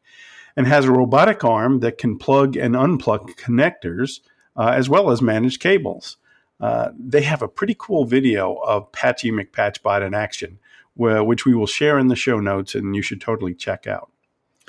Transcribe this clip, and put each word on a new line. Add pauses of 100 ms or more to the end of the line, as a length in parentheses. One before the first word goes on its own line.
(540)
and
has
a
robotic
arm
that
can
plug
and
unplug
connectors, (340)
uh,
as
well
as
manage
cables. (420)
Uh,
they
have
a
pretty
cool
video (100)
of
Patchy
McPatchbot
in
action, (380)
wh-,
which
we
will
share
in
the
show
notes
and
you
should
totally
check
out. (600)